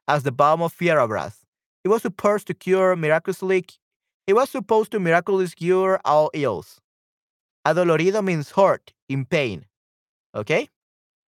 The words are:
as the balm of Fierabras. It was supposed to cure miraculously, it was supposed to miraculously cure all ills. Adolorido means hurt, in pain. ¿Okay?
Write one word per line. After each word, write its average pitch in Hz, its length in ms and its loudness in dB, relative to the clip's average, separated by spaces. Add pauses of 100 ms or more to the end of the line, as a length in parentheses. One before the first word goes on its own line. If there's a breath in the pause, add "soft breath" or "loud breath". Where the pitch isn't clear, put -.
as 143 160 0
the 135 80 -4
balm 147 300 2
of 165 120 -4
Fierabras. 120 720 -2 (380)
It - 40 -2
was 220 160 0
supposed 208 440 -2
to 180 60 -6
cure 185 420 0
miraculously, 175 680 -2 (640)
it 196 60 4
was 254 180 2
supposed 220 400 -2
to 220 80 -4
miraculously 180 560 0
cure 185 500 0
all 151 280 4
ills. 120 460 -6 (840)
Adolorido 175 580 2
means 170 280 -2
hurt, 185 420 2 (160)
in 135 160 -4
pain. 120 400 -2 (680)
¿Okay? 151 340 -2 (600)